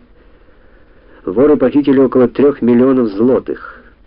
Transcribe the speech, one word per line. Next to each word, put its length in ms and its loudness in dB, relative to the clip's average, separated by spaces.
Воры 320 0
похитили 420 0
около 300 2
трех 340 -2
миллионов 460 2
злотых. 720 -4